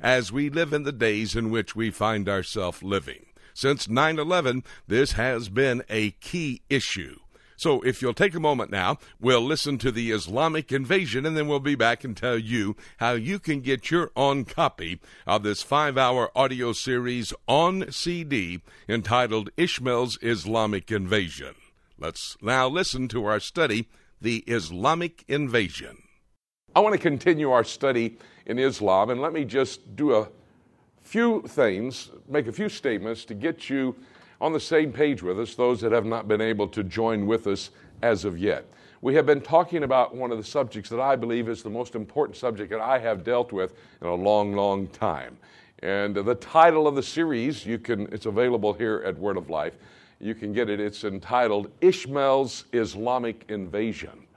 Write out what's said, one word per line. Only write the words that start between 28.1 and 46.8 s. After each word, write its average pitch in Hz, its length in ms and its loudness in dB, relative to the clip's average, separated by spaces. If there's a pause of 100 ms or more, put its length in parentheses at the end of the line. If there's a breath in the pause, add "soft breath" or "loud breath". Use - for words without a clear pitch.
in 123 140 -4
Islam, 104 500 4
and 127 140 -2
let 156 100 -2
me 151 140 -2
just 113 500 -2
do 143 180 4
a 107 140 4 (760 soft breath)
few 226 400 2
things, 117 680 0 (180)
make 135 200 -2
a 117 40 -6
few 208 160 -4
statements 110 560 -4
to - 80 -14
get 139 380 -6
you 131 240 -2 (460 loud breath)
on 160 120 0
the 156 60 0
same 156 340 2
page 131 300 0
with 92 160 -2
us, 117 160 -4
those 123 260 2
that 113 120 0
have 117 120 4
not 113 220 -4
been 107 140 2
able 107 260 0
to 104 160 -4
join 104 460 0
with 113 180 0
us 98 240 -2 (320 loud breath)
as 110 220 2
of 90 120 -4
yet. 87 280 0 (380 loud breath)
We 131 120 2
have 151 100 6
been 143 160 4
talking 165 440 2
about 127 320 2
one 123 160 -4
of 113 40 -4
the 107 60 -6
subjects - 480 -4
that 117 80 -4
I 135 160 2
believe 117 340 -2
is 113 140 -6
the 110 80 -10
most 120 240 -8
important 139 420 -4
subject 104 360 -4
that 110 80 -4
I 127 180 2
have 110 240 -2
dealt 120 300 0
with 92 220 -4 (260 loud breath)
in 87 80 -6
a 87 80 0
long, 104 380 2
long 98 340 0
time. 67 500 -4 (400 loud breath)
And 101 380 -2
the 101 180 0
title 160 540 6